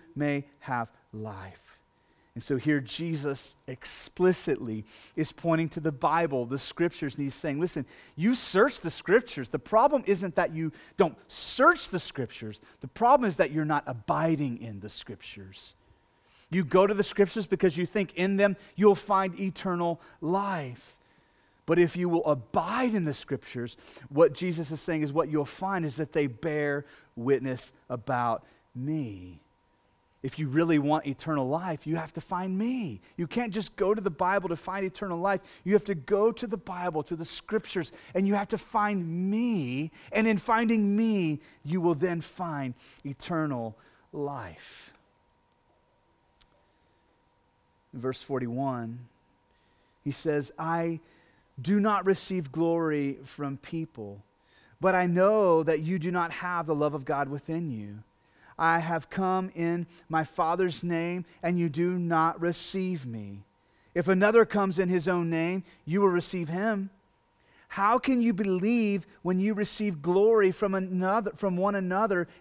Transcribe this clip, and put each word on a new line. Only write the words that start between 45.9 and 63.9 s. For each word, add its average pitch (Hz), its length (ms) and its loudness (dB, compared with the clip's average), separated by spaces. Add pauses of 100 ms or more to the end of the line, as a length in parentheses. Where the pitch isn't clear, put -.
In - 80 -14
verse 127 220 -6
forty-one, 123 800 -6 (1000)
he 143 80 -6
says, 147 480 -2
"I 165 420 -2 (600)
do 196 200 2
not 196 260 2
receive 180 460 0
glory 156 720 0
from 139 320 -8
people, 110 640 -10 (580)
but 185 160 4
I 180 100 2
know 185 560 6
that 156 180 2
you 175 180 -2
do 165 120 -2
not 170 200 -2
have 175 360 -4
the 160 80 0
love 147 200 0
of 135 100 -6
God 139 240 -2
within 160 420 -6
you. 107 320 -10 (540)
I 165 220 4
have 165 320 -4
come 185 460 -2
in 170 300 -2 (220)
my 160 140 0
Father's 175 640 0
name, 175 400 -2 (180)
and 175 160 0
you 170 100 2
do 175 300 0
not 165 420 2
receive 175 640 -4
me. 101 360 -10 (500)